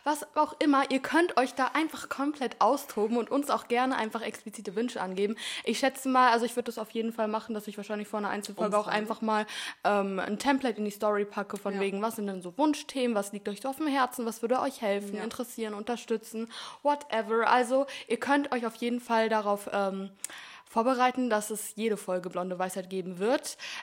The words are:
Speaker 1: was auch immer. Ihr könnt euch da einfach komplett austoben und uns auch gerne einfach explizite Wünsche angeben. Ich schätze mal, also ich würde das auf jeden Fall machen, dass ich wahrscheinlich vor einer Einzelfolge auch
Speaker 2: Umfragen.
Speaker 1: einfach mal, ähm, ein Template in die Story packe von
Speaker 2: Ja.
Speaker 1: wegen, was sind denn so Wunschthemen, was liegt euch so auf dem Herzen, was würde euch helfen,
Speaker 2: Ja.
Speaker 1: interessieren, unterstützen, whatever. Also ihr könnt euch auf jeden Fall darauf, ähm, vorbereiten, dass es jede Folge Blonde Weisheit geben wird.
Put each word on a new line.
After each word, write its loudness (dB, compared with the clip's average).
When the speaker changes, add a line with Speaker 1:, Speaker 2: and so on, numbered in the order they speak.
Speaker 1:
was 0
auch 2
immer. 6
Ihr 2
könnt 4
euch 4
da 0
einfach -2
komplett -2
austoben 2
und 0
uns 0
auch 0
gerne 2
einfach -4
explizite -10
Wünsche -4
angeben. -2
Ich 0
schätze 0
mal, 8
also 4
ich -6
würde -2
das -8
auf -8
jeden -2
Fall -2
machen, -4
dass -8
ich -10
wahrscheinlich -8
vor -6
einer -2
Einzelfolge -2
auch 4
Speaker 2:
Umfragen. 2
Speaker 1:
einfach -2
mal, 2
ähm, 2
ein -2
Template 2
in -2
die -2
Story 2
packe -6
von -4
Speaker 2:
Ja. -2
Speaker 1:
wegen, 0
was -2
sind -4
denn -6
so -10
Wunschthemen, 2
was 0
liegt -8
euch -8
so -6
auf -6
dem 0
Herzen, 0
was -4
würde 2
euch -2
helfen, 0
Speaker 2:
Ja. -6
Speaker 1:
interessieren, -6
unterstützen, -6
whatever. 2
Also 6
ihr 0
könnt 2
euch -2
auf -4
jeden -2
Fall 2
darauf, 0
ähm, 0
vorbereiten, 2
dass 2
es -6
jede 2
Folge -4
Blonde -4
Weisheit -4
geben -6
wird. 0